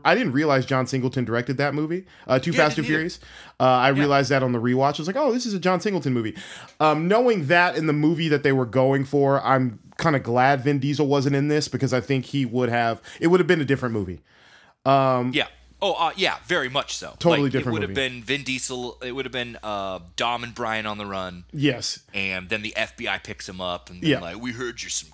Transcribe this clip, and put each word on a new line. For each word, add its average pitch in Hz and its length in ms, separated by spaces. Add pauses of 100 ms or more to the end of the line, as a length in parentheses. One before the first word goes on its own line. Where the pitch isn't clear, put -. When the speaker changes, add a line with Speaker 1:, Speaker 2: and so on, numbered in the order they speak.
Speaker 1:
I 170 120
didn't 220 160
realize 139 340
John 131 220
Singleton 131 360
directed 120 340
that 143 160
movie, 156 320 (200)
uh, 131 140
Too 170 100
Speaker 2:
Yeah, 151 60
Speaker 1:
Fast, 151 180
Too 160 80
Speaker 2:
didn't - 80
either. 156 80
Speaker 1:
Furious. - 220 (400)
Uh, - 20
I 127 300
Speaker 2:
Yeah. 139 80
Speaker 1:
realized 139 300
that 135 120
on 127 80
the 120 80
rewatch. 131 400
I 160 40
was 151 40
like, 196 80
"Oh, 269 180
this 247 140
is 208 80
a 180 60
John 180 200
Singleton 165 320
movie." 110 220 (460)
Um, 156 260
knowing 214 400
that 175 300
in 160 100
the 151 60
movie 156 380
that 143 120
they 143 80
were 131 160
going 131 380
for, 139 420
I'm 127 320 (180)
kinda 151 220
glad 123 440
Vin 143 180
Diesel 143 260
wasn't 139 300
in 143 100
this 151 220
because 131 240
I 127 80
think 131 240
he 139 200
would 120 240
have, 117 320 (200)
it 165 80
would 180 100
have 170 80
been 170 140
a 139 40
different 131 280
movie. 92 300 (640)
Um, 131 480
Speaker 2:
Yeah. 143 140 (360)
Oh, 196 120
uh, 160 200
yeah, 170 220 (100)
very 147 220
much 131 260
so. - 240
Speaker 1:
Totally 151 260
Speaker 2:
Like, 131 80
Speaker 1:
different 117 260
Speaker 2:
it - 20
would 101 80
Speaker 1:
movie. 101 140
Speaker 2:
have 127 100
been 123 100
Vin 139 200
Diesel. 123 600
It 123 100
would 135 120
have 123 80
been, 120 300
uh, 98 380 (140)
Dom 120 300
and 117 100
Brian 110 300
on 107 140
the 104 80
run. 92 380 (100)
Speaker 1:
Yes. 135 460 (120)
Speaker 2:
And 92 380
then 110 100
the 107 160
F 110 220
B 113 100
I 95 80
picks - 320
him 92 140
up 87 260
and 90 140
then, 160 80
Speaker 1:
Yeah. 120 100
Speaker 2:
like, 87 220
"We 123 100
heard 120 300
you're - 80
some - 240